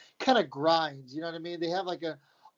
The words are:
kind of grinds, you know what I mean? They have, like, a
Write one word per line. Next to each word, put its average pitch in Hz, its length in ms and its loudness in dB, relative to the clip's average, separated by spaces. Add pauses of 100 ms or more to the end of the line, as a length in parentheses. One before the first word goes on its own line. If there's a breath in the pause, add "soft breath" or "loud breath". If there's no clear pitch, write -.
(200 soft breath)
kind 262 180 6
of 160 120 2
grinds, 143 640 0
you 156 80 -8
know 165 40 -6
what 165 80 -8
I 165 40 -8
mean? 170 200 -8
They 165 120 -2
have, 180 160 -2
like, 170 180 -6
a 156 140 -6 (400 soft breath)